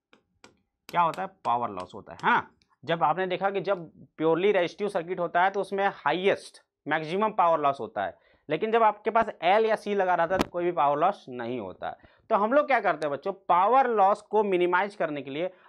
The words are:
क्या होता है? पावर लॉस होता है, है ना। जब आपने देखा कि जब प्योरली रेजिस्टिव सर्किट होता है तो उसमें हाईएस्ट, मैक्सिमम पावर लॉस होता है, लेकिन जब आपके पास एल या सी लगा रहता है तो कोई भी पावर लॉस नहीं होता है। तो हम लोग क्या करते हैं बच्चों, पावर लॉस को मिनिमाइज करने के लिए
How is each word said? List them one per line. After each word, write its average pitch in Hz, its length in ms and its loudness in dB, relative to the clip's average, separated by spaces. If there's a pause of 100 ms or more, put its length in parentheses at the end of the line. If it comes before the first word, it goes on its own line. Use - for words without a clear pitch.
(880)
क्या 175 120 0
होता 165 220 0
है? 190 60 -8 (160)
पावर 120 260 0
लॉस 92 240 -10
होता 95 180 -18
है, 87 120 -16
है 196 60 4
ना। 220 200 0 (340)
जब 165 200 -2
आपने 165 220 0
देखा 185 240 -2
कि 196 100 -2
जब 175 300 -4 (260)
प्योरली 165 360 2
रेजिस्टिव 190 360 0
सर्किट 175 320 -6
होता 170 220 0
है 196 80 4
तो 196 100 -4
उसमें 196 340 -2
हाईएस्ट, 170 680 -2 (260)
मैक्सिमम 165 420 -2
पावर 170 300 2
लॉस 143 200 0
होता 104 240 -6
है, - 280 -12 (200)
लेकिन 208 200 -2
जब 233 100 4
आपके 214 280 0
पास 220 180 2 (160)
एल 214 220 4
या 220 100 0
सी 208 180 -6
लगा 185 200 2
रहता 170 200 0
है 185 60 -2
तो - 100 -4
कोई 175 140 -6
भी 175 80 0
पावर 147 260 2
लॉस 190 320 0
नहीं 123 300 -8
होता 90 280 -10
है। - 220 -14 (200)
तो 226 60 4
हम 214 160 0
लोग 285 140 4
क्या 254 140 0
करते 202 260 -2
हैं 143 60 -4
बच्चों, 165 200 -6 (160)
पावर 214 420 4
लॉस 202 340 2
को 214 200 0
मिनिमाइज 180 500 0
करने 147 280 -4
के 135 80 -12
लिए 165 200 -4 (180)